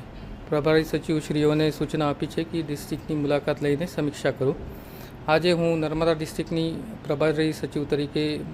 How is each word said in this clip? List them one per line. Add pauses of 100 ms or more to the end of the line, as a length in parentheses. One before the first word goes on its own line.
(480)
પ્રભારી
સચિવશ્રીઓને
સૂચના
આપી
છે
કે
ડિસ્ટ્રિક્ટની
મુલાકાત
લઈને
સમીક્ષા
કરો. (760)
આજે
હું
નર્મદા
ડિસ્ટ્રિક્ટની (320)
પ્રભારી
સચિવ
તરીકે (140)